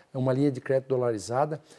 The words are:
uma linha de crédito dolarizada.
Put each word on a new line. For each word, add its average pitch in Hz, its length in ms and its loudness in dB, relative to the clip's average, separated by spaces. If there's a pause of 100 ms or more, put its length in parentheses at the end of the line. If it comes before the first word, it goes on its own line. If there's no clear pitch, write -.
(140)
uma 131 180 0
linha 139 200 2
de 127 80 -8
crédito 131 280 0
dolarizada. 123 720 -2 (180)